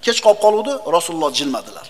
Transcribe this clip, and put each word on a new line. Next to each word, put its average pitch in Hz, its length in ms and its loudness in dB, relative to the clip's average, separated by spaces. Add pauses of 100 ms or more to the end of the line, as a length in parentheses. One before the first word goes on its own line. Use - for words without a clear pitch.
kech 233 180 0
qolib 214 200 4
qoluvdi, 214 320 2 (120)
Rasululloh 165 480 -2
jilmadilar. 131 560 -6